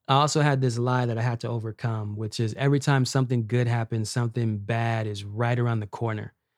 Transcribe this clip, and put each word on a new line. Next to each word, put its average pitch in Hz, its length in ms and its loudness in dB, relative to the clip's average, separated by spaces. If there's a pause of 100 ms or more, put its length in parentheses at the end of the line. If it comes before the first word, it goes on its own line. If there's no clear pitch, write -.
I 135 60 4
also 147 260 4
had 143 200 4
this 123 180 0
lie 127 260 2
that 117 140 -2
I 120 40 0
had 120 180 0
to 117 80 -6
overcome, 110 680 -4
which 110 240 -4
is 110 140 0
every 139 260 2
time 135 240 4
something 123 420 0
good 120 220 0
happens, 113 400 -2
something 113 500 -2
bad 113 480 -2
is 104 180 -8
right 117 340 -2
around 120 220 0
the 104 60 -6
corner. 107 460 -6 (260)